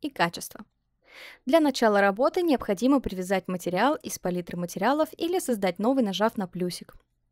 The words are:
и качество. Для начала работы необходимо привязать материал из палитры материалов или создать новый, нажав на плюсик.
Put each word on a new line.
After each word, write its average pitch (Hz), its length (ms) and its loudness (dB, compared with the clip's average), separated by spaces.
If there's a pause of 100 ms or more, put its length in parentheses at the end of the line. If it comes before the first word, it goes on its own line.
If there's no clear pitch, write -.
и 302 80 -8
качество. - 560 -6 (800)
Для 302 140 4
начала 240 420 4
работы 240 400 2
необходимо 269 580 2
привязать 185 480 -4
материал 185 480 0
из - 240 -10
палитры 175 380 -4
материалов 240 600 0
или 349 220 -2
создать 196 400 -2
новый, 254 240 2
нажав 202 340 0
на 196 100 -4
плюсик. - 480 -8 (360)